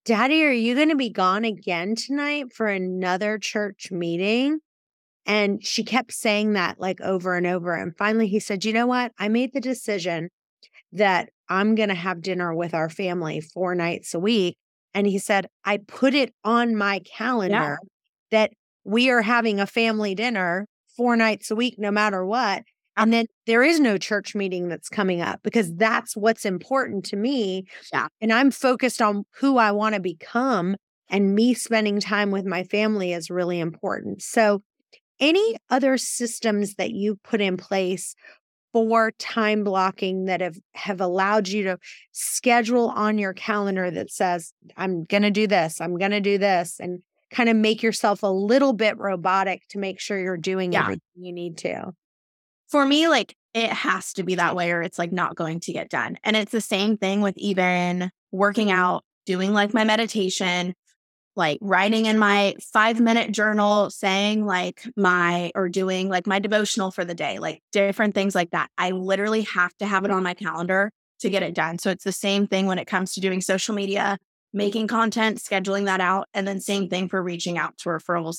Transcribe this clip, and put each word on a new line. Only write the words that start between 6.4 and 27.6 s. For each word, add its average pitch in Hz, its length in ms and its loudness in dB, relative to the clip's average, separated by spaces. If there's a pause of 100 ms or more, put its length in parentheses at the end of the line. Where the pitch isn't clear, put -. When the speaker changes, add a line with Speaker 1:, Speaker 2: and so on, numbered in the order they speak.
Speaker 1:
that, 180 260 -2
like, 185 200 -4
over 180 360 -2
and 180 100 0
over. 175 280 -2
And 175 220 -6
finally 220 300 2
he 202 140 0
said, 196 240 -6
"You 214 80 -2
know 226 140 2
what? 247 300 -2
I 202 120 -4
made 240 260 0
the 277 60 -2
decision 185 680 -4 (640)
that 185 400 0 (180)
I'm 208 280 2
gonna 208 180 0
have 175 260 -6
dinner 180 340 -2
with 170 200 -4
our 165 160 -2
family 170 500 -4
four 180 360 -4
nights 170 360 -4
a 170 60 -4
week." 190 380 2 (360)
And 202 140 0
he 196 120 2
said, 196 280 0 (180)
"I 202 140 0
put 254 360 0
it 277 280 2
on 233 320 2
my 202 260 0
calendar 190 800 -2
Speaker 2:
Yeah. 196 80 -20 (440)
Speaker 1:
that 214 200 2 (320)
we 233 260 4
are 240 120 4
having 226 380 2
a 196 60 2
family 214 500 0
dinner 196 500 -2 (300)
four 240 200 2
nights 220 340 0
a 220 60 0
week, 240 220 -2
no 202 140 -2
matter 202 340 0
what. 220 380 -2 (320)
And 220 140 4
then 233 160 2 (200)
there 226 160 4
is 311 180 4
no 226 160 4
church 202 380 -4
meeting 185 340 -4
that's 165 220 -8
coming 185 320 0
up - 200 -4
because 202 340 0
that's 220 380 0
what's 220 300 0
important 196 600 -2
to - 100 -6
me. 202 480 -2 (260)